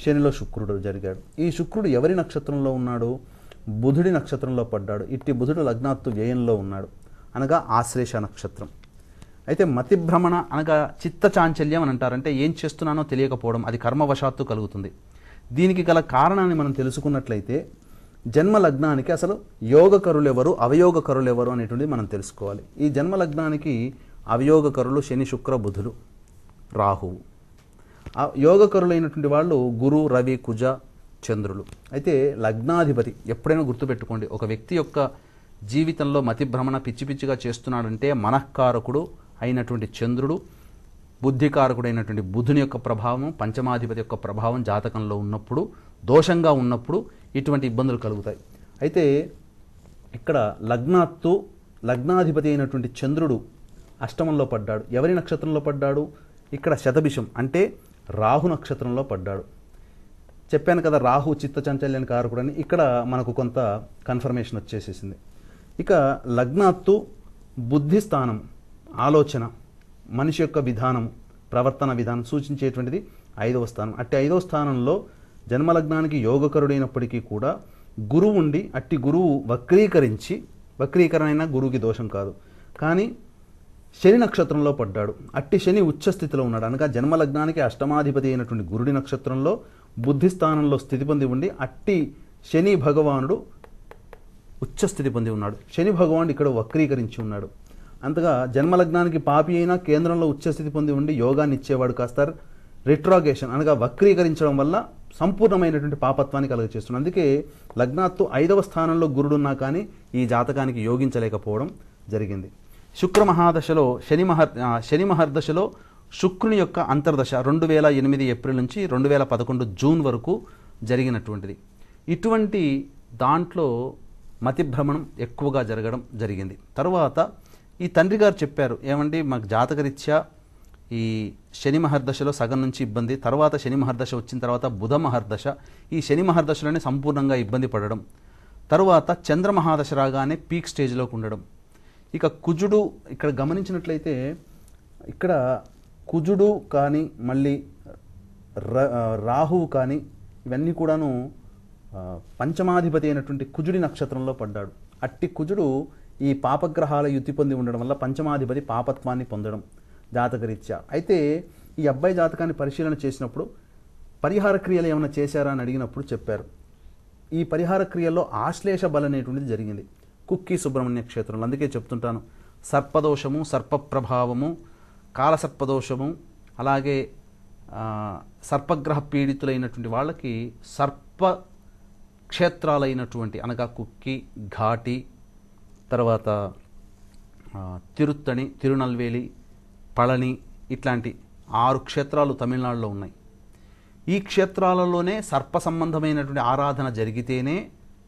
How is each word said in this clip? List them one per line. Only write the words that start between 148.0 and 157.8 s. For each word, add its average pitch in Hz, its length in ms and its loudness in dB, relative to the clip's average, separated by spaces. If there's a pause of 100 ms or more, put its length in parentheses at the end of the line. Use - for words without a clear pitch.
ర-, 101 200 -2
ఆ, 120 460 0
రాహువు 156 420 0
కానీ 139 400 -2 (400)
ఇవన్నీ 139 260 -2
కూడాను, 156 580 -2 (640)
ఆ, 92 260 -10 (200)
పంచమాధిపతి 165 680 0
అయినటువంటి 139 380 -4
కుజుడి 160 340 -4
నక్షత్రంలో 135 540 -4
పడ్డాడు. 104 380 -8 (320)
అట్టి - 240 -6
కుజుడు 156 600 -2 (340)
ఈ 139 120 2
పాపగ్రహాల 147 760 0
యుతి 139 260 -2
పొంది 139 220 0
ఉండడం 120 260 -2